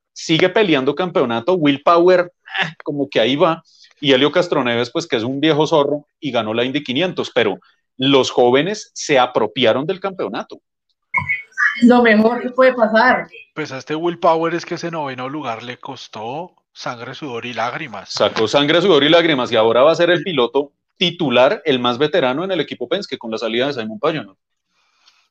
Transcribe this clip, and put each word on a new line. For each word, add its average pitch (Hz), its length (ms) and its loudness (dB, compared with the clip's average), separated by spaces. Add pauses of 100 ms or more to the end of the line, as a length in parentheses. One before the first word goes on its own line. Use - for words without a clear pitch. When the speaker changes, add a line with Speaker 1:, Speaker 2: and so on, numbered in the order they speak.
(120)
Speaker 1:
sigue 170 380 0
peleando 156 440 2
campeonato, 147 600 -2
Will 143 300 0
Power, 175 500 4 (280)
eh, 160 120 -6 (100)
como 143 260 -6
que 131 120 0
ahí 127 140 0
va, 165 280 0 (360)
y 143 120 0
Helio 139 220 4
Castroneves, 123 580 0
pues, 165 160 -4
que - 80 -2
es 110 80 -2
un 135 160 -4
viejo 151 260 2
zorro - 400 0 (140)
y 139 120 -8
ganó 113 220 -2
la 120 120 0
Indy 139 180 -4
quinientos, 143 500 -4
pero 110 240 0 (380)
los 131 360 2
jóvenes 135 640 2
se - 240 0
apropiaron 127 680 0
del 185 160 -6
campeonato. 185 580 -8 (1200)
Speaker 2:
Lo 240 180 6
mejor 226 400 4
que 247 80 -6
puede 254 240 2
pasar. 226 540 2 (280)
Speaker 3:
Pues 147 160 -8
a 131 60 -10
este 151 180 -8
Will 170 240 -4
Power 165 360 2
es 165 100 -8
que 170 100 -8
ese 170 160 -8
noveno 135 380 -8
lugar 127 340 -8
le 123 140 -12
costó 131 760 -12 (200)
sangre, 123 420 -12
sudor 120 300 -10
y 123 80 -10
lágrimas. 117 560 -8
Speaker 1:
Sacó 107 380 0
sangre, 147 340 2
sudor 156 240 4
y 151 40 4
lágrimas, 160 440 2
y - 20 0
ahora 113 280 4
va 160 100 6
a - 20 -2
ser 170 140 2
el 165 120 2
piloto 139 520 -2 (240)
titular, 165 680 2
el 135 160 0
más 120 180 -2
veterano 147 460 0
en 196 80 -6
el 175 80 -2
equipo 131 300 -8
Penske, 185 280 -6
con 113 140 -12
la 110 60 -4
salida 117 300 -2
de 147 60 -4
Simon 110 260 -10
Pagenaud. 190 360 -4 (960)